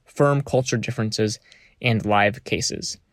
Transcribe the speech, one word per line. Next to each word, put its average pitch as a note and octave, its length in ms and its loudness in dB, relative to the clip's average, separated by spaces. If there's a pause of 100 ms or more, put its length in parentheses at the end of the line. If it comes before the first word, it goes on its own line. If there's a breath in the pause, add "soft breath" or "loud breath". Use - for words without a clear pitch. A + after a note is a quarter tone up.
firm C#3+ 380 2
culture C3 360 0
differences G#2+ 600 -2 (420 soft breath)
and A2+ 240 0
live G#2 400 2
cases. - 540 -6 (140)